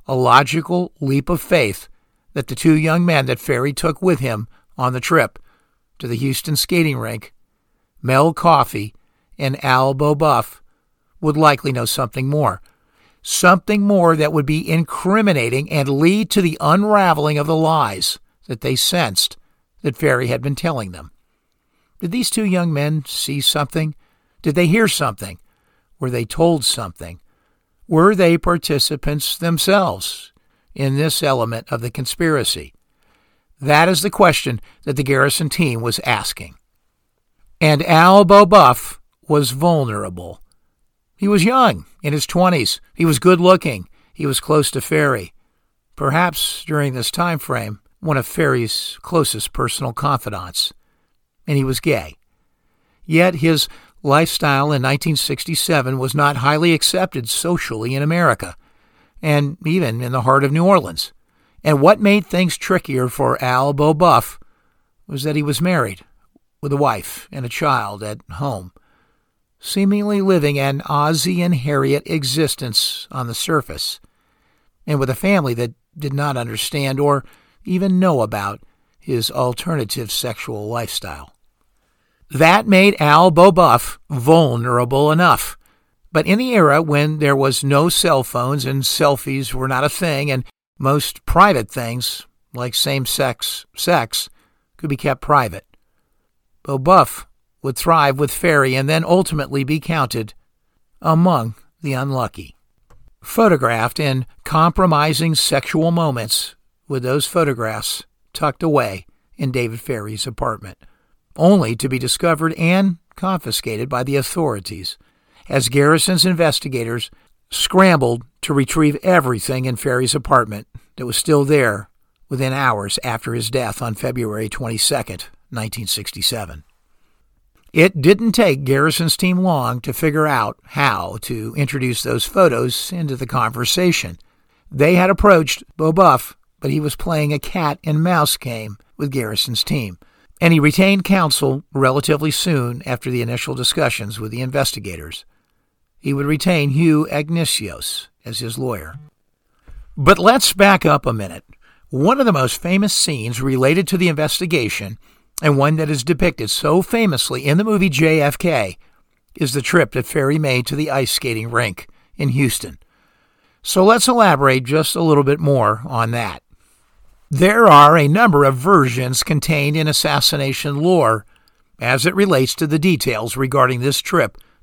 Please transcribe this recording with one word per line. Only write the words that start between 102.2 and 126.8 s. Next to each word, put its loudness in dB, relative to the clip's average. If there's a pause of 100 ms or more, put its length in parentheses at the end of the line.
Photographed 2
in -2 (160)
compromising 2
sexual 0
moments -2 (320)
with -6
those -2
photographs -4 (300)
tucked -4
away 0 (280)
in -4
David -4
Ferrie's -8
apartment, -8 (580)
only 4
to -2
be -4
discovered -2
and 0 (180)
confiscated -6
by -2
the -2
authorities -4 (520)
as 0
Garrison's 2
investigators -2 (400)
scrambled 2 (180)
to -4
retrieve 0
everything 0
in -4
Ferrie's -2
apartment 0 (300)
that -10
was -6
still 2
there 0 (400)
within -4
hours -2
after -6
his -6
death -4
on -6
February -6
twenty-second, -6 (240)
nineteen -10
sixty-seven. -6 (1120)